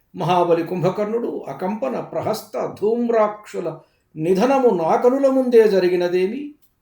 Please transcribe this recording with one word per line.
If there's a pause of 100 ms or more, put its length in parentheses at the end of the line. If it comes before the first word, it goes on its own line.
(160)
మహాబలి
కుంభకర్ణుడు
అకంపన
ప్రహస్త
ధూమ్రాక్షుల (360)
నిధనము
నా
కనుల
ముందే
జరిగినదేమి? (260)